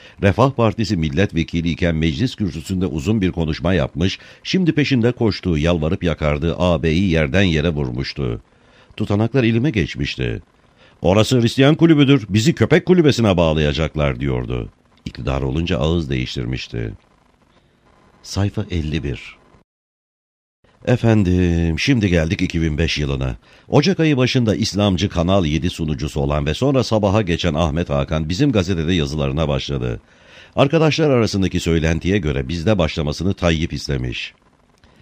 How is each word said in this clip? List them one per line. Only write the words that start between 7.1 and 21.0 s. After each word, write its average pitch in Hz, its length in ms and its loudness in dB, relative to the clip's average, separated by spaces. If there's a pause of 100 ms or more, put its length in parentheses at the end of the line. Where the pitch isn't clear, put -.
yerden 80 320 2
yere 80 260 2
vurmuştu. 65 720 -4 (560)
Tutanaklar 110 480 0
elime 117 260 2
geçmişti. 65 720 -4 (600)
"Orası 107 380 4
Hristiyan 135 340 4
kulübüdür, 143 540 4
bizi 110 260 2
köpek - 320 2
kulübesine 135 500 4
bağlayacaklar." 76 840 0
diyordu. 62 480 -4 (360)
İktidar 67 380 -6
olunca 80 360 -2
ağız 80 320 0
değiştirmişti. 60 800 -6 (1300)
Sayfa 98 480 -4
elli 78 340 -4
bir. 69 160 -6 (1700)
Efendim, 90 920 2